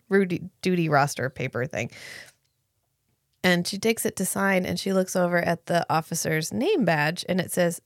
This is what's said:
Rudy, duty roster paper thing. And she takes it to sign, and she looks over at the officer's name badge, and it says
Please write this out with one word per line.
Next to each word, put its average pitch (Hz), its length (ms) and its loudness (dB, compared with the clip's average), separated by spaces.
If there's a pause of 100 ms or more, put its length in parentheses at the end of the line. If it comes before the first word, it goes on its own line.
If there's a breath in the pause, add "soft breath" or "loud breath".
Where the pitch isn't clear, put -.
Rudy, 185 420 2 (100)
duty 175 280 2
roster 143 420 2
paper 123 360 -4
thing. - 260 -6 (1500 loud breath)
And 175 200 4
she - 140 -6
takes 226 260 0
it 214 120 -2
to 185 100 -2
sign, 196 400 0
and 180 120 -4
she 190 140 -4
looks 190 220 0
over 175 240 2
at 170 280 -2
the 170 220 0
officer's 160 640 -2
name 285 320 2
badge, 160 440 0
and 185 120 0
it - 120 -4
says 175 340 0